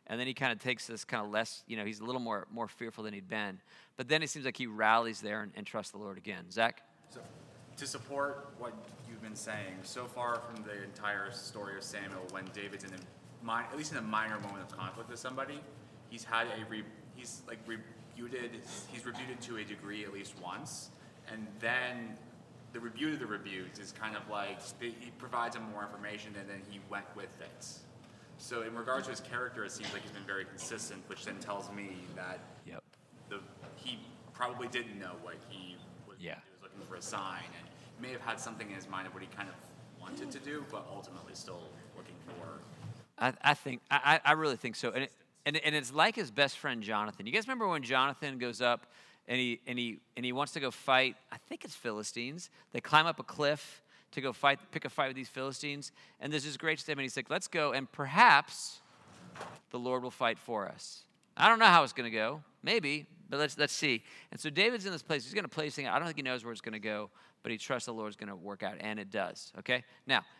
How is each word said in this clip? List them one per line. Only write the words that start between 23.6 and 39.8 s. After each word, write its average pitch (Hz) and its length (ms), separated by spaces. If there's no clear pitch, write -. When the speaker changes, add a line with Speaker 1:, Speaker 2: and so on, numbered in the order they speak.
Speaker 2:
is 98 120
kind 107 240
of 101 140
like, 101 300
they, 120 100
he 123 180
provides 117 380
him 113 160
more 104 120
information 104 540
and 101 120
then 98 200
he 101 100
went 101 160
with 95 140
it. - 380
So 120 260
in 113 120
regards 127 300
to - 60
his 101 100
character, 123 420
it 95 80
seems 107 220
like 101 80
he's 101 100
been 98 140
very 98 200
consistent, 101 640
which - 180
then 98 140
tells 98 320
me 101 240
that 92 240
Speaker 1:
Yep. - 180
Speaker 2:
the, 101 100
he 120 220
probably 123 340
didn't 117 320
know 90 220
what 85 140
he 90 280
was, 98 120
Speaker 1:
Yeah. 82 160
Speaker 2:
he - 160
was - 100
looking 95 200
for 90 140
a 87 60
sign, 92 440
and 85 100
he 117 100
may 127 60
have 123 100
had 110 180
something 110 280
in 98 80
his 92 120
mind 92 200
of 90 60
what 95 100
he 95 60
kind 98 200
of 90 60